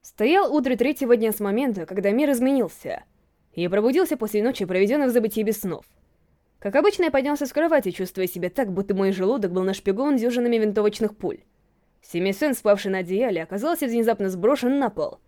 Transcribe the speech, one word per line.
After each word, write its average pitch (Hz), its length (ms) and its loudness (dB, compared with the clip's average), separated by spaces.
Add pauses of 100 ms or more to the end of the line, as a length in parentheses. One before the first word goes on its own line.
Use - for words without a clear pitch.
Стоял 294 500 2
утро 262 240 2
третьего 247 400 2
дня 220 160 0
с - 80 -6
момента, 202 460 -2
когда 196 240 -2
мир 277 220 2
изменился. 254 720 0 (500)
Я 170 160 -4
пробудился 254 480 2
после 208 240 -2
ночи, 233 240 -2
проведённой 202 400 2
в 254 60 2
забытии 220 320 0
без 208 180 -2
снов. 175 240 -8 (720)
Как 202 180 -6
обычно, 370 280 4
я 311 80 0
поднялся 285 340 0
с - 80 -10
кровати, 302 380 2
чувствуя 185 340 -4
себя 180 240 -6
так, 196 240 -2
будто 196 220 -2
мой 190 160 0
желудок 196 400 0
был 185 100 -2
нашпигован 202 560 0
дюжинами 240 400 2
винтовочных 214 580 0
пуль. - 260 -8 (600)
Семисен, 196 540 -2
спавший 202 340 2
на 190 80 -2
одеяле, 185 460 -2
оказался 277 420 -4
внезапно 226 460 0
сброшен 254 480 0
на 240 100 0
пол. 151 380 -8